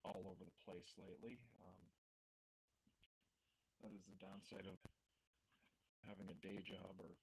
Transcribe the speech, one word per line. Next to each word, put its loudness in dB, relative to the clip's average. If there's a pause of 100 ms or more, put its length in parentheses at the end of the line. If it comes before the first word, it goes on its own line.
all 4
over 0
the -6
place -2
lately. -2 (160)
Um, -8 (2000)
that 2
is -2
the -6
downside 0
of 2 (1300)
having 0
a -2
day 4
job 2
or -2 (100)